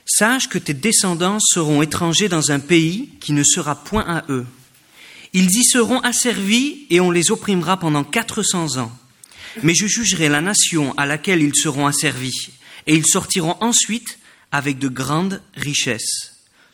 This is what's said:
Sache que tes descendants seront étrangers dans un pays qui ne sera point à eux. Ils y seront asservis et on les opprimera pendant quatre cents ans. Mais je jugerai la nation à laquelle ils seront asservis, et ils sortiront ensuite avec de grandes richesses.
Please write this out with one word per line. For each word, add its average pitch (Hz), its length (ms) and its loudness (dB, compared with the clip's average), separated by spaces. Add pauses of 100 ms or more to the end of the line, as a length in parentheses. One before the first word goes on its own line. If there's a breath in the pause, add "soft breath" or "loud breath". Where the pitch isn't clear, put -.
Sache 247 420 2
que 180 100 -4
tes - 160 -4
descendants 185 640 0
seront 151 420 2
étrangers 165 460 0
dans 151 240 0
un 139 80 0
pays 170 480 2 (100)
qui - 140 -6
ne 143 100 2
sera 147 400 0
point 170 240 -2
à 165 220 -4
eux. 127 180 -4 (880 loud breath)
Ils 185 180 4
y 233 140 2
seront 240 380 4
asservis 233 840 0
et 170 120 4
on 180 100 4
les 175 220 2
opprimera 185 480 0
pendant 151 240 0
quatre 220 400 -4
cents 156 340 -2
ans. 117 180 -8 (680 loud breath)
Mais 170 100 4
je 208 140 0
jugerai 190 400 0
la 147 120 2
nation 165 560 0
à 143 80 0
laquelle 156 380 0
ils 143 140 2
seront 143 320 0
asservis, 131 640 -4 (360 loud breath)
et 156 80 4
ils 156 140 4
sortiront 175 500 0
ensuite 226 600 -2 (320 soft breath)
avec 143 260 -2
de 135 80 -2
grandes 147 560 -2 (140)
richesses. - 800 -4 (380 soft breath)